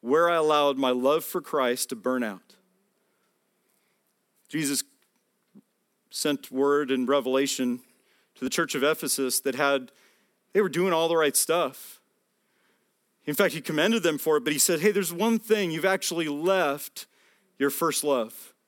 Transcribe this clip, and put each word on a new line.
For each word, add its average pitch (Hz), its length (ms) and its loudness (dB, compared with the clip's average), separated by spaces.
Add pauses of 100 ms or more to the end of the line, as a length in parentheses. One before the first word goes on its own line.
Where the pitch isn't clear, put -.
where 160 300 2
I 170 60 2
allowed 147 420 2
my 131 140 2
love 135 340 2
for 175 160 -6
Christ 127 480 -2
to - 40 -6
burn 123 280 -2
out. 101 320 -8 (1900)
Jesus 143 340 -4 (1300)
sent - 420 -4
word 139 400 0
in 127 140 0
Revelation 131 800 0 (540)
to - 80 -10
the 127 40 -4
church 160 260 -2
of 131 80 -2
Ephesus 139 580 0
that 131 160 -4
had, 139 360 0 (640)
they 208 80 4
were 190 80 0
doing 175 240 0
all 165 120 2
the 165 120 2
right 147 180 2
stuff. - 640 -2 (1300)
In 151 80 -4
fact, 180 180 2
he 156 80 -8
commended 180 420 0
them 156 140 0
for 151 220 2
it, - 40 2
but 151 120 -2
he 147 40 -4
said, 165 220 2
"Hey, 202 100 4
there's 185 220 -2
one 220 260 0
thing, 208 320 0
you've 180 140 -4
actually 175 440 0
left 151 800 -2 (520)
your 139 100 4
first 147 340 -2
love." 127 520 -2 (140)